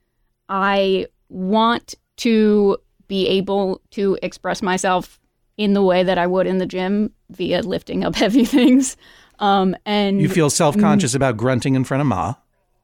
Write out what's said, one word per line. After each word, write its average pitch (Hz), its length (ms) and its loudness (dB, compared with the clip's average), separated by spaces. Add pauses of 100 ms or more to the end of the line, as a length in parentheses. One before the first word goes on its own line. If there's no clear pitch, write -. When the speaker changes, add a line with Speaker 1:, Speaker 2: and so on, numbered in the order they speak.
(480)
Speaker 1:
I 196 580 0 (220)
want 220 640 -2 (240)
to 208 580 2 (300)
be 196 220 -4
able 196 520 -2 (120)
to 196 300 -2
express 180 400 -8
myself 185 580 -2 (360)
in 208 180 0
the 202 80 2
way 185 200 4
that 180 160 0
I 175 80 0
would 180 200 0
in 185 120 -2
the 185 80 -2
gym 196 460 -4 (180)
via 175 320 -4
lifting 180 420 -6
up 175 120 -4
<laughs> - 80 0
heavy 226 200 2
things. 247 520 2 (420)
Um, 196 380 0 (100)
and 202 340 0
Speaker 2:
You - 80 2
feel 160 220 2
self-conscious 139 600 2
Speaker 1:
Mm. 135 40 -2
Speaker 2:
about 131 200 0
grunting 131 380 0
in 131 100 0
front 135 160 -2
of 147 80 0
Ma. 95 260 -2 (500)